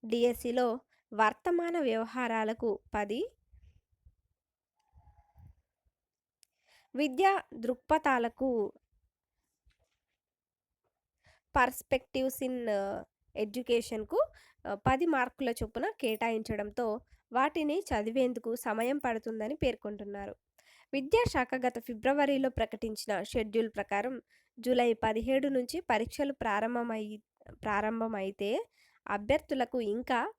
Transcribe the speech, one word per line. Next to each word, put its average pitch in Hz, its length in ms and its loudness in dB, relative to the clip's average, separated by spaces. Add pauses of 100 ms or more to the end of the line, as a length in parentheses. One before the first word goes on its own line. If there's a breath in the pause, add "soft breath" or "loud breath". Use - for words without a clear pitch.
డిఎస్సిలో 240 720 2 (340)
వర్తమాన 339 640 2
వ్యవహారాలకు 226 1000 0 (160)
పది, 214 340 -2 (3750 soft breath)
విద్యా 302 460 2 (120)
దృక్పథాలకు, 240 1200 0 (2750 soft breath)
perspectives 262 880 0
in 247 220 -4 (760)
educationకు, 233 840 0 (400 soft breath)
ఆ, 202 60 -4
పది 262 320 2
మార్కుల 262 440 0
చొప్పున 233 500 -4
కేటాయించడంతో 220 1000 -2 (340)
వాటిని 302 460 2
చదివేందుకు 233 760 0
సమయం 240 420 -2
పడుతుందని 226 580 -4
పేర్కొంటున్నారు. 208 800 -4 (580 soft breath)
విద్యాశాఖ 277 640 4
గత 247 240 0
ఫిబ్రవరిలో 269 680 2
ప్రకటించిన 220 760 -2
షెడ్యూల్ 220 460 0
ప్రకారం 214 520 -4 (380 soft breath)
జూలై 240 340 4
పదిహేడు 226 540 2
నుంచి 262 320 0
పరీక్షలు 254 540 0
ప్రారంభమై-, 220 880 -2 (440)
ప్రారంభమైతే 214 1000 -2 (420 soft breath)
అభ్యర్థులకు 247 720 0
ఇంకా 240 580 0